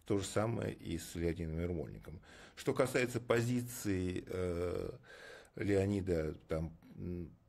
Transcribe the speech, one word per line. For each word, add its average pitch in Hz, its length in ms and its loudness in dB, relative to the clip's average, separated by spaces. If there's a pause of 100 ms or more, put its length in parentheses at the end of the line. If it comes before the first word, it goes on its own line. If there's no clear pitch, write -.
То 101 140 2
же 95 80 -2
самое 104 480 0
и 90 240 -4
с - 160 -10
Леонидом 85 440 0
Ермольником. 76 640 -4 (340)
Что - 200 0
касается 123 440 2
позиции, 117 1080 2
э, 90 640 -2 (680)
Леонида 95 800 4 (140)
там, 80 280 -2 (200)
м, 87 340 -6 (180)